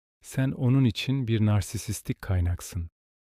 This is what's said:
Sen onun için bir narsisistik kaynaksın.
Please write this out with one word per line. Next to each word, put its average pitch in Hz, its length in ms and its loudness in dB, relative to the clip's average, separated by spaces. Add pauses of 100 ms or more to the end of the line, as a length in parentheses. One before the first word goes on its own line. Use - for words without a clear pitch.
(220)
Sen 131 280 -2
onun 135 340 4
için 131 440 0
bir 110 180 2
narsisistik 107 760 -2
kaynaksın. 87 680 -2 (360)